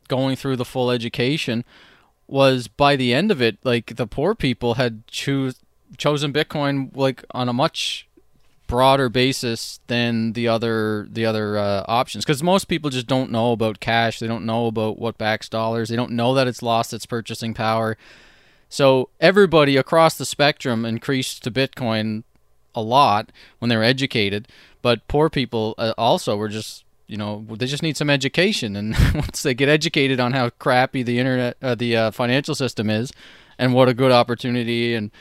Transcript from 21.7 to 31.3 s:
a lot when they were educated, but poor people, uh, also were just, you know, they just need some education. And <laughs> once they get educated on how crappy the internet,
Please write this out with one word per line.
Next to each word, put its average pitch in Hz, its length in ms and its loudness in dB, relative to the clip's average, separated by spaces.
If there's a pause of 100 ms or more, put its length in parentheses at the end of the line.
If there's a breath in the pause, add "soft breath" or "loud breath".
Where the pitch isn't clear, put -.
a 120 60 -4
lot 113 500 2 (280 loud breath)
when 117 100 -2
they 117 80 2
were 110 60 2
educated, 113 680 0 (320 soft breath)
but 120 260 0
poor 151 220 2
people, 113 480 -2
uh, 113 200 -2
also 123 380 0
were 107 140 -4
just, 107 340 -12 (240)
you - 80 -12
know, 104 340 -8
they 110 160 -6
just 139 160 -6
need 160 140 -4
some 147 140 -2
education. 139 680 0
And 107 200 -4 (100)
<laughs> - 100 2
once - 260 -4
they 135 120 0
get 135 160 2
educated 147 500 2
on 123 140 0
how 123 160 0
crappy 131 540 0
the 120 160 0
internet, 127 420 0